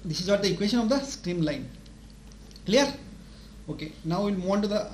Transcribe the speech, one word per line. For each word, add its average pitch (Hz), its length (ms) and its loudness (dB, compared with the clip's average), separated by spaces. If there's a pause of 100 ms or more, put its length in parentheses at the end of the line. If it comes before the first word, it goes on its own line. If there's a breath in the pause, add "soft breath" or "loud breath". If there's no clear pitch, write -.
this 170 200 -4
is 185 80 0
what 202 100 6
the 196 100 4
equation 208 280 4
of 220 100 4
the 277 120 6
streamline. 156 680 -2 (960)
Clear? 269 260 6 (800 loud breath)
Okay, 156 240 -8 (140)
now 180 180 2
we'll 208 80 2
move 185 180 0
on 202 120 4
to 208 60 2
the, 208 260 0